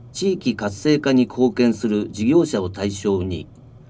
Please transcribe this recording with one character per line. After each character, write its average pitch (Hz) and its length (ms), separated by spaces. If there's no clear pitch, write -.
地 190 220
域 123 220
活 104 200
性 151 220
化 139 160
に 127 120
貢 123 280
献 120 220
す 113 120
る 104 220
事 104 160
業 156 200
者 101 180
を 92 80
対 98 180
象 98 320
に、 87 260